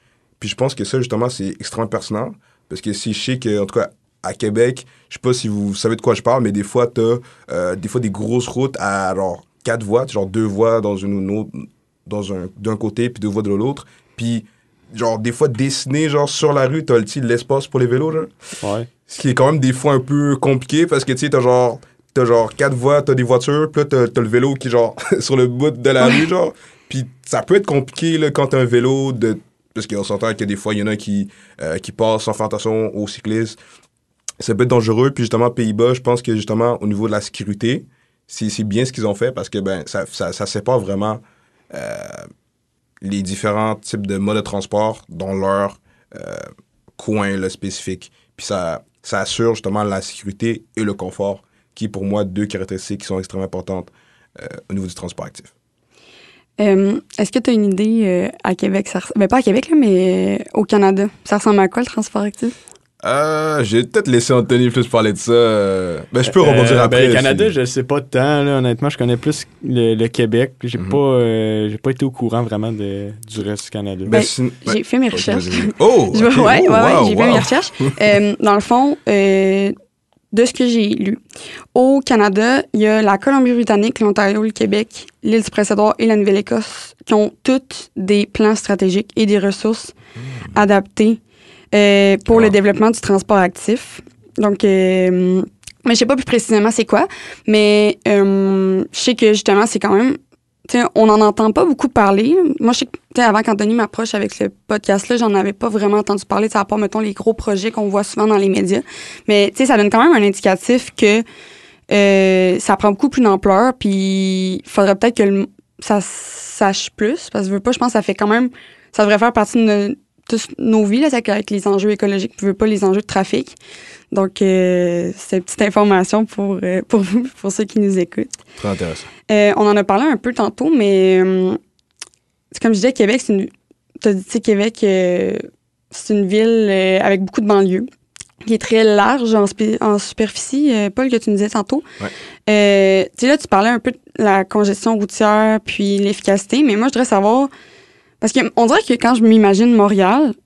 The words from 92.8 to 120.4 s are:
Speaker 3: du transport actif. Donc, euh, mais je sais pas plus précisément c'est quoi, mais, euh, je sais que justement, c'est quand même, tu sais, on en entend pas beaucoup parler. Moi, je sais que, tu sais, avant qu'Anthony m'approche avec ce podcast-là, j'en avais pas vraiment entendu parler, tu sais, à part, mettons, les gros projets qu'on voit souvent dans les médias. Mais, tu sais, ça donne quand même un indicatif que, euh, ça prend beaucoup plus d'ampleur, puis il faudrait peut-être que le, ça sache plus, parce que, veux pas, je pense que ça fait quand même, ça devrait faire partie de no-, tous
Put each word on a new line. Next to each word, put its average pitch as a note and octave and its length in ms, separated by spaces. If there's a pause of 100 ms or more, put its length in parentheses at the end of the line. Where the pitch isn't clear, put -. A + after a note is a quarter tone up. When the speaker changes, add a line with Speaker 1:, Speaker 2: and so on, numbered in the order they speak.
Speaker 3:
du A3 80
transport G3 380
actif. - 640 (360)
Donc, G#3 260
euh, F#3 800 (440)
mais A#3+ 100
je - 40
sais A#3+ 60
pas C4+ 100
plus C4 100
précisément A3 460
c'est A3 140
quoi, C#4 220 (400)
mais, G#3 500 (100)
euh, G3 840
je - 80
sais B3 160
que A3 180
justement, G3+ 320
c'est A3 140
quand G3+ 140
même, A#3+ 220 (540)
tu B3 100
sais, A#3+ 60 (100)
on A3 140
en G#3+ 120
entend G#3+ 300
pas - 140
beaucoup C#4+ 240
parler. A3 460 (260)
Moi, A3+ 120
je - 60
sais B3+ 60
que, - 60
tu - 80 (180)
sais, B3 40
avant A3 200
qu'Anthony G#3+ 320
m'approche A3+ 420
avec - 180
ce G#3 120 (220)
podcast-là, G#3 500
j'en A3 180
avais G3 180
pas A#3 160
vraiment G#3 280
entendu G3+ 280
parler, G3+ 220
tu - 60
sais, A3+ 60
à G3+ 60
part, G#3+ 120
mettons, G#3+ 240
les G#3 120
gros A3+ 200
projets G#3 380
qu'on G#3 180
voit G3+ 160
souvent G#3+ 220
dans G#3+ 100
les G3 120
médias. G3 320 (460)
Mais, G#3 240
tu - 60
sais, C4+ 80
ça B3+ 120
donne G#3 120
quand A3+ 140
même E4+ 180
un G3+ 40
indicatif G3+ 720
que, A3 260 (720)
euh, F#3+ 680
ça G3+ 180
prend G#3 140
beaucoup B3+ 180
plus C4 120
d'ampleur, G#3 560
puis F#3+ 800
il - 140
faudrait G3 260
peut-être A#3 220
que A3 60
le, G3 240 (320)
ça G#3 220
sache - 920
plus, A#3 380
parce G3+ 180
que, F#3+ 40
veux G3 80
pas, A#3+ 140
je - 60
pense B3 100
que - 40
ça G#3+ 80
fait G3 140
quand G#3 120
même, A#3+ 220 (440)
ça G#3+ 100
devrait G#3 160
faire A#3 140
partie G#3+ 240
de G#3 320
no-, - 60 (340)
tous A3+ 180 (100)